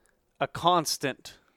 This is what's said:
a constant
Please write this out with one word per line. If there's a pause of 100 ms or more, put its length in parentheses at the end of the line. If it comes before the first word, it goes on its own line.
(400)
a
constant (200)